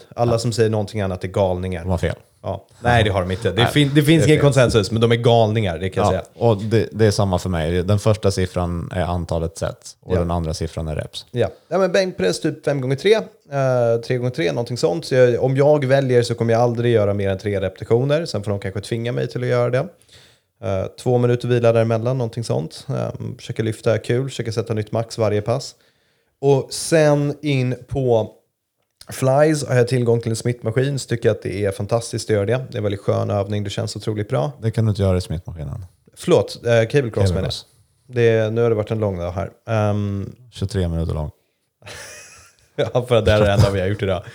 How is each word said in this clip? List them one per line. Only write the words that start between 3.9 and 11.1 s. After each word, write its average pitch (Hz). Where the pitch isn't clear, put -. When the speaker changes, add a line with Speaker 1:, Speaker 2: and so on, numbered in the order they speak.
Speaker 1:
det 151
finns 135
Speaker 2:
det 156
är -
Speaker 1:
ingen 147
Speaker 2:
fel. 147
Speaker 1:
konsensus, 120
men 113
de 117
är 120
galningar, 110
det 92
kan 104
jag 95
Speaker 2:
Ja, 90
Speaker 1:
säga. -
Speaker 2:
och 110
det, 110
det 110
är 104
samma 98
för 95
mig. 87
Den 101
första 104
siffran 87
är 90
antalet 82
set -
och -
Speaker 1:
Ja. 90
Speaker 2:
den 87
andra 82
siffran 80
är 78
reps. -